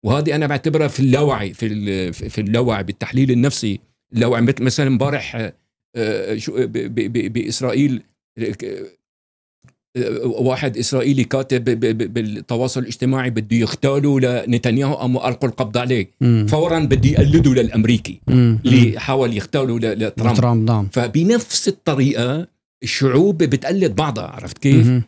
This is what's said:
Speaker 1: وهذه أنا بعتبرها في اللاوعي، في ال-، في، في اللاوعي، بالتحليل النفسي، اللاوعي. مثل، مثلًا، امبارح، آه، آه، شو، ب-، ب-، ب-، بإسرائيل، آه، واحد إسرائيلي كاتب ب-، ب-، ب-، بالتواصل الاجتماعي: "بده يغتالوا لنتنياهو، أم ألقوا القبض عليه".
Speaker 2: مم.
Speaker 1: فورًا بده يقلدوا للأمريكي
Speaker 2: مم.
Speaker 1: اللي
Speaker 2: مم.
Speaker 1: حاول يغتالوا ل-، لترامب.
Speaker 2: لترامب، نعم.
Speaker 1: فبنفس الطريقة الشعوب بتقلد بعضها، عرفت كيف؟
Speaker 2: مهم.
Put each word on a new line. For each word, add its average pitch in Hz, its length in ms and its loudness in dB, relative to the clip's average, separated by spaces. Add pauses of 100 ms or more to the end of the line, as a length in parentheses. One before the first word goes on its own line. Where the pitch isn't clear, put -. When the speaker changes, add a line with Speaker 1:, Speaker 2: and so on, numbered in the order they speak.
Speaker 1:
وهذه 147 300 0
أنا 151 120 0
بعتبرها 147 420 0
في - 120 -4
اللاوعي، 131 540 2
في 113 120 -6
ال-، 101 460 -4
في، 101 160 -10
في 110 120 -6
اللاوعي، 110 420 0
بالتحليل 127 480 -2
النفسي، 120 500 0 (340)
اللاوعي. 117 280 2
مثل، 123 200 0
مثلًا، 131 240 0
امبارح، 135 500 -2
آه، 113 160 -8 (440)
آه، 107 400 -4
شو، - 200 -8
ب-، 120 160 -2
ب-، 117 400 -4
ب-، 113 200 -4
بإسرائيل، 123 680 -2 (360)
آه، 101 460 -8 (1400)
واحد 127 540 -2
إسرائيلي 127 460 0
كاتب 131 400 -2
ب-، 113 160 -2
ب-، 113 180 0
ب-، 107 160 -6
بالتواصل 117 680 -4
الاجتماعي: 127 500 -2
"بده 110 260 -2
يغتالوا 139 640 0 (260)
لنتنياهو، 123 580 0
أم 127 120 0
ألقوا 123 320 -2
القبض 113 300 -4
عليه". 123 320 -2 (100)
Speaker 2:
مم. 117 280 4
Speaker 1:
فورًا 165 300 2
بده 139 320 4
يقلدوا 143 440 4
للأمريكي 113 720 0
Speaker 2:
مم. 123 380 4
Speaker 1:
اللي 120 260 6
Speaker 2:
مم. - 80 -6
Speaker 1:
حاول 131 380 0
يغتالوا 123 420 -2
ل-، 107 260 -2
لترامب. 113 280 0
Speaker 2:
لترامب، 117 380 2
نعم. 104 220 0
Speaker 1:
فبنفس 165 760 0
الطريقة 139 760 0 (360)
الشعوب 139 560 2
بتقلد 156 560 0
بعضها، 110 300 -2
عرفت - 340 -12
كيف؟ 127 280 6
Speaker 2:
مهم. 127 220 2